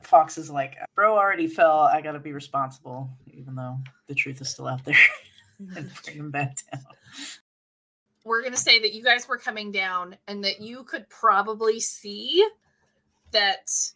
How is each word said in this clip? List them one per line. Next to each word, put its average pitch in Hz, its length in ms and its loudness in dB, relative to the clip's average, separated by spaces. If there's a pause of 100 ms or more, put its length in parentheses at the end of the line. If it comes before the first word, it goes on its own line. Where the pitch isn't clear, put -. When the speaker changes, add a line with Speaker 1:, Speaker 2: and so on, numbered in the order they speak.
Speaker 1:
Fox 160 340 6
is 151 140 -10
like, 135 260 -4 (180)
"Bro 214 220 4
already 190 300 2
fell. 160 340 4
I 151 220 4
gotta 151 180 -8
be 147 120 -12
responsible, 135 760 -6 (240)
even 131 220 -16
though 127 240 -8 (280)
the 143 80 -12
truth 139 280 -6
is 135 80 -8
still 131 180 -10
out 131 160 -6
there," - 140 2 (340)
<laughs> - 440 -20
and 135 140 -12 (140)
bring 151 140 -16
him 147 120 -12
back 139 280 -6 (120)
down. 135 120 -14 (1400)
Speaker 2:
We're 226 200 -2
gonna 254 160 -6
say 233 220 6
that 214 120 -2
you 220 100 -14
guys 247 240 2
were 247 120 -6
coming 214 340 -8
down 185 460 -4 (100)
and 202 160 -6
that 196 160 -4
you 240 240 -16
could 240 240 -12
probably 220 720 2
see 240 680 0 (880)
that 202 380 0 (260)